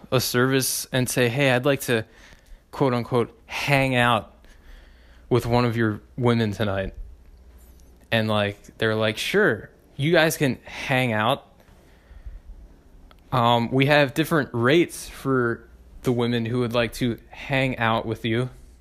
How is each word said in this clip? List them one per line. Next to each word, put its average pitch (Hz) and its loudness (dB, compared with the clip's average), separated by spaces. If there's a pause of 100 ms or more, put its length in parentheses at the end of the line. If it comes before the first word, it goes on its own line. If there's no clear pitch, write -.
(140)
a 127 2
service 131 0
and 127 0
say, 123 2
"Hey, 135 2
I'd 123 2
like 139 2
to, 113 0 (640)
quote 135 0
unquote, 120 -2 (100)
hang 135 0
out 120 2 (960)
with 120 2
one 120 2
of 113 -2
your 110 -2 (160)
women 117 0
tonight"? 95 -4 (1200)
And, 110 0
like, 104 -4
they're 110 0
like, 110 0
"Sure, 160 0 (280)
you 151 0
guys 160 4
can 127 0
hang 127 -2
out. 110 0 (1900)
Um, 117 2
we 135 2
have 147 4
different 151 0
rates 143 0
for 123 -2 (360)
the 131 2
women 120 0
who 117 -2
would 120 -2
like 117 0
to 117 -2 (100)
hang 135 -2
out 113 0
with 113 -6
you, 120 -2 (320)